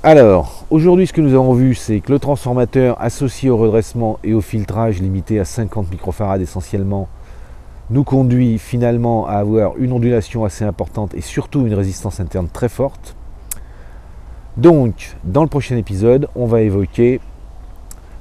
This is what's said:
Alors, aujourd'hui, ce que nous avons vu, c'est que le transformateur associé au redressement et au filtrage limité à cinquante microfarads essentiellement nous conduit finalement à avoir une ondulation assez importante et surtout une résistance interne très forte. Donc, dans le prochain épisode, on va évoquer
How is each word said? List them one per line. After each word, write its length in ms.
Alors, 680
aujourd'hui, 360
ce 60
que 80
nous 140
avons 180
vu, 220
c'est 260
que 100
le 80
transformateur 840
associé 480
au 60
redressement 680
et 80
au 80
filtrage 600
limité 400
à 40
cinquante 460
microfarads 500
essentiellement 680
nous 140
conduit 540
finalement 680
à 80
avoir 420
une 160
ondulation 520
assez 200
importante 500
et 60
surtout 460
une 80
résistance 460
interne 320
très 160
forte. 480
Donc, 680
dans 180
le 60
prochain 280
épisode, 600
on 100
va 140
évoquer 600